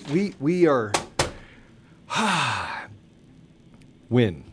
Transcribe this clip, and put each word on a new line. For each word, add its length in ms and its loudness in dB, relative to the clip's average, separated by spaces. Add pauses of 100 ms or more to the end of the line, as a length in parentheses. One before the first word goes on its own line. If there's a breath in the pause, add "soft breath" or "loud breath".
(120)
we, 280 0
we 280 4
are, 240 2 (1160 loud breath)
<sighs> 40 -16 (2000 loud breath)
when? 440 2